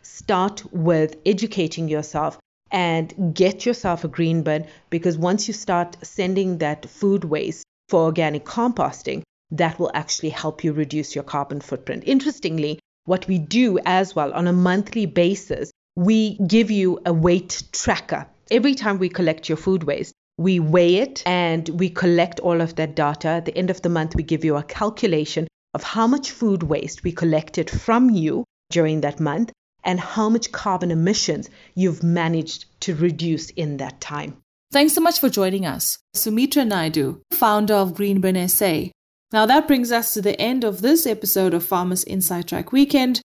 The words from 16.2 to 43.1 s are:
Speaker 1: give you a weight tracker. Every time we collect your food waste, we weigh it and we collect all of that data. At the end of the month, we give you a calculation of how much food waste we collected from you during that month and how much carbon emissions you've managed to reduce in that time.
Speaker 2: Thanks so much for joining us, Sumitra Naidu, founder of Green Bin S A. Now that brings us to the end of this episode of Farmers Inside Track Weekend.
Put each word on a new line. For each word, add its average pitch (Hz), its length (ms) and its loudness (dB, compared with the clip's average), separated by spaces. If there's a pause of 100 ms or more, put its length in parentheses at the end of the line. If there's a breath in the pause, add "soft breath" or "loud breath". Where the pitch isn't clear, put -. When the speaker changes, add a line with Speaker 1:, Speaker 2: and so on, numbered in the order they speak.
Speaker 1:
give 220 240 4
you 190 360 2
a 175 80 2
weight 175 480 2 (100)
tracker. - 540 -4 (240)
Every 233 240 4
time 208 240 -2
we 185 100 0
collect 160 400 -2
your 160 80 0
food 190 280 0
waste, - 280 -4 (240)
we 180 240 2
weigh 170 360 6
it 269 280 -2
and 170 460 0
we 180 180 0
collect 170 520 2
all 170 200 2
of 165 140 -2
that 156 200 -4
data. 147 340 0
At 165 180 -2
the - 100 -6
end 180 140 0
of 180 100 -4
the 175 80 -2
month, 165 260 -2
we 165 80 0
give 156 220 -2
you 151 120 2
a 151 60 -2
calculation 165 880 -2 (240)
of 151 100 -6
how 226 240 0
much 277 240 0
food 196 320 0
waste 147 400 -4
we 175 100 -2
collected 160 580 -2
from 240 400 4
you 185 340 0 (260)
during 156 300 2
that 147 200 -4
month 156 320 -2 (320)
and 180 160 0
how 214 280 -2
much 233 240 0
carbon 180 380 -2
emissions 165 580 0 (260 soft breath)
you've 180 280 0
managed 165 640 0 (140)
to 185 140 -4
reduce 160 560 -2
in 147 280 -6
that 131 240 -10
time. - 340 -10 (340)
Speaker 2:
Thanks 294 220 4
so 330 80 0
much 330 180 2
for 262 120 2
joining 190 340 0
us, - 340 -4 (140)
Sumitra 254 520 2
Naidu, 160 580 0 (100)
founder 214 420 4
of 190 200 2
Green 202 260 0
Bin 185 160 2
S 180 240 0
A. 185 320 0 (380)
Now 220 140 4
that 294 240 4
brings 247 240 2
us 233 220 0
to 214 80 -2
the 202 180 0
end 240 240 0
of 196 160 -2
this 294 260 4
episode 196 460 0
of 170 120 0
Farmers 180 400 0
Inside 185 440 -4
Track 170 240 -6
Weekend. 262 480 4 (100)